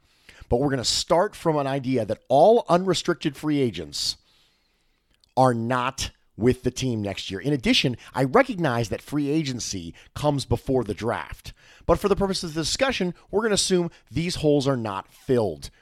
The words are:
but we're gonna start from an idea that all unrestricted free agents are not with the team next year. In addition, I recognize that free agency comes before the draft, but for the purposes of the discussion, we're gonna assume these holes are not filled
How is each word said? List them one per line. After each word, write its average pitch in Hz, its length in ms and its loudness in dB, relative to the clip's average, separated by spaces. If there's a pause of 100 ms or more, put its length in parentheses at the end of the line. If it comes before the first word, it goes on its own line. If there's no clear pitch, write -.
(500)
but 123 80 4
we're 143 100 0
gonna 131 160 -2
start 180 500 0
from 160 220 0
an 139 100 0
idea 131 380 -2
that 104 240 -4
all 190 400 6
unrestricted 175 720 0
free 151 200 -2
agents 87 600 -4 (1160)
are 127 200 4
not 123 560 -2 (260)
with 120 260 2
the 123 80 -2
team 120 300 -4
next 98 300 -6
year. 95 100 -8
In 139 140 -2
addition, 139 420 0 (180)
I 135 100 0
recognize 139 640 0
that 110 100 -6
free 143 300 -4
agency 120 640 -4 (200)
comes 147 300 0
before 123 400 0
the 104 80 -4
draft, 98 640 -6 (320)
but 170 120 4
for 202 120 0
the 190 60 4
purposes 185 340 -2
of 147 40 -12
the 160 80 -2
discussion, 190 520 -2 (160)
we're 202 120 0
gonna 220 120 0
assume 175 360 0 (200)
these 165 260 -4
holes 147 320 2
are 135 80 2
not 104 340 -6
filled 104 600 -2 (100)